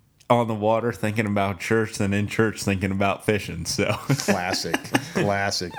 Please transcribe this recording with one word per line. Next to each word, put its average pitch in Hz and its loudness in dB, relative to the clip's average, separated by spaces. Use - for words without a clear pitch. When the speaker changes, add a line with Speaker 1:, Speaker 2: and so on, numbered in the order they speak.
Speaker 1:
on 120 4
the 113 0
water 110 2
thinking 107 -2
about 101 0
church 113 0
than 101 0
in 104 0
church 110 0
thinking 98 0
about 98 0
fishing." 87 0
So - 0
<laughs> - -8
Speaker 2:
Classic. 92 0
Classic. 101 0